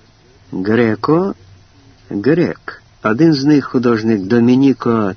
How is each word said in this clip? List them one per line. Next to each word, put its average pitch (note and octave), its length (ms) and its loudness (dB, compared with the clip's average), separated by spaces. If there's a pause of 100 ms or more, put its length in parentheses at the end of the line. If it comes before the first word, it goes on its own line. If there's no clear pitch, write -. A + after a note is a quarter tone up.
(520)
Греко A2+ 840 -2 (760)
Грек. A#2+ 720 -4 (200)
Один C#3+ 320 2
з C3+ 100 -4
них D3 200 2
художник A2+ 560 -2
Домініко A#2 960 2